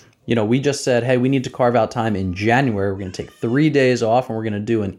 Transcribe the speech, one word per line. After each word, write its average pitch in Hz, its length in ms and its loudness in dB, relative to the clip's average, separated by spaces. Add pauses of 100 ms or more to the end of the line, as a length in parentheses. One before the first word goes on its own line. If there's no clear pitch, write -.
(260)
you 117 80 -2
know, 110 100 0
we 120 140 0
just 135 240 -2
said, 120 220 2
"Hey, 127 120 2
we 123 120 2
need 135 160 0
to 131 60 -8
carve 123 260 2
out 110 160 2
time 113 240 -2
in 95 180 -4
January. 104 580 0
We're 98 60 -6
gonna 92 140 -10
take - 180 -10
three 139 400 0
days 127 320 2
off 120 260 2
and 110 80 -8
we're 110 80 -6
gonna 104 140 -4
do 107 240 -2
an 95 160 -6